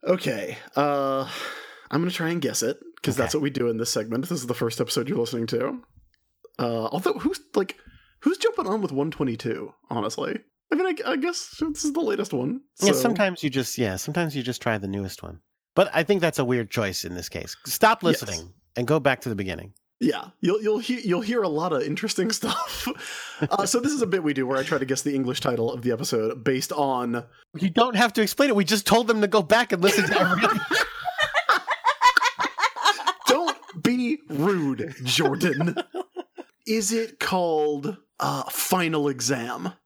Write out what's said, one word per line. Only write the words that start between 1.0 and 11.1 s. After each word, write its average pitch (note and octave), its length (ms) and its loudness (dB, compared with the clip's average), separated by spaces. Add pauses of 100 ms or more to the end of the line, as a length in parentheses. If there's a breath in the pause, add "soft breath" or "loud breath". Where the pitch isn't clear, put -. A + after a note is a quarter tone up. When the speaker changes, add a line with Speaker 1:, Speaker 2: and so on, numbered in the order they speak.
Speaker 1:
I'm D3 100 2
gonna F3 100 0
try E3 180 -2
and E3+ 120 -2
guess A#2+ 220 -2
it, B2 140 -2 (240)
'cause C3 160 -2
that's B2 160 0
Speaker 2:
Okay. D3+ 60 2
Speaker 1:
what D3+ 40 -2
we C#3+ 60 0
do B2 180 -2
in A2+ 100 0
this A#2 140 -2
segment. A#2+ 380 -2
This E3+ 100 -2
is B2 80 -8
the B2 60 0
first A#2 260 -2
episode B2+ 300 -2
you're - 80 -2
listening A#2 300 -2
to. C3 340 -2 (800)
Uh, A#2 320 0
although, F#3+ 220 0
who's, - 280 -4 (140)
like, F#3+ 200 0 (460 soft breath)
who's F4+ 160 2
jumping A4 300 0
on G#3 140 0
with F3+ 120 -2
one C#3+ 180 0
twenty-two, A2+ 600 -4 (160)
honestly? - 500 -4 (320)
I D#4+ 40 2
mean, F#4 120 2
I, F4 80 0 (160)